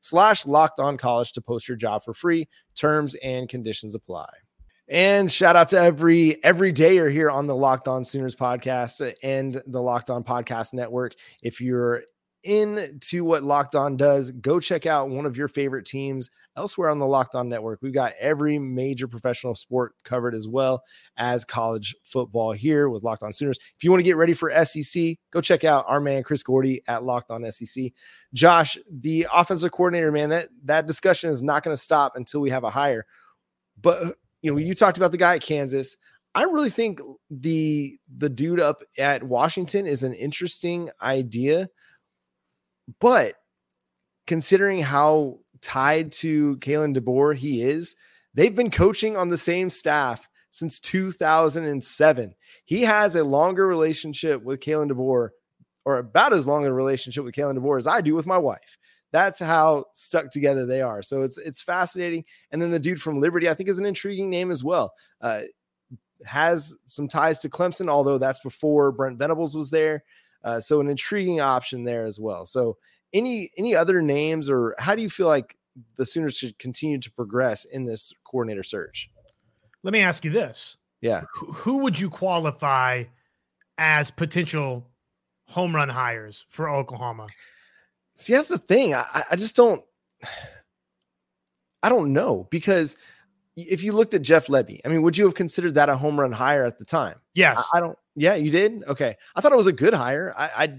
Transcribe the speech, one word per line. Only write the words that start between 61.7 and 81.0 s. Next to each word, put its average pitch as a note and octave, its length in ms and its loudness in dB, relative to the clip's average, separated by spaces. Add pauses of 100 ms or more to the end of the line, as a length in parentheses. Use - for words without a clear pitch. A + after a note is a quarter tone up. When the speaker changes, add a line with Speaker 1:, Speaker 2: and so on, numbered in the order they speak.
Speaker 1:
And D#3 100 -4
then E3+ 80 -2
the E3+ 100 0
dude D#3 220 -4
from D3 200 -4
Liberty, E3+ 260 2
I D#3+ 60 2
think, F#3+ 160 -6
is F#3 100 -2
an G3 60 -2
intriguing G3 440 -4
name F3+ 220 -2
as C#3+ 100 -6
well. C#3+ 320 -2 (280)
Uh, A2 220 -4 (840)
has D#3 500 -2 (100)
some D3 220 -8
ties D#3 320 0
to D3 100 -8
Clemson, F3 380 -4
although C#3 300 2
that's C3 240 -2
before D3 500 2
Brent C3 260 -6
Venables D#3 380 -4
was D3+ 140 -8
there. D#3 340 0 (400)
Uh, A#2 160 -4
so D3 220 2
an C#3+ 80 -2
intriguing F3 500 -2
option B2+ 460 -2
there A#2+ 160 -4
as G#2+ 180 -8
well. G2 260 -8
So A#2 320 -2 (360)
any, A3+ 440 -2
any G#3+ 160 0
other F3 280 2
names, D3+ 480 0
or A#2+ 300 0
how E3 160 0
do A3+ 60 -4
you G#3+ 80 -4
feel F3+ 180 0
like D3 280 0 (400)
the C3 100 -4
Sooners D3+ 320 -4
should A#2+ 220 -10
continue C#3 400 -6
to - 120 -14
progress A#2 540 -2
in C3+ 200 -10
this A2+ 260 -8 (140)
coordinator A2 380 -6
search? - 460 -10 (720)
Speaker 2:
Let F#3+ 120 -6
me A3 80 4
ask F3+ 240 0
you D3+ 60 -4
this. E3 440 -4 (240)
Speaker 1:
Yeah. G2+ 240 -2 (120)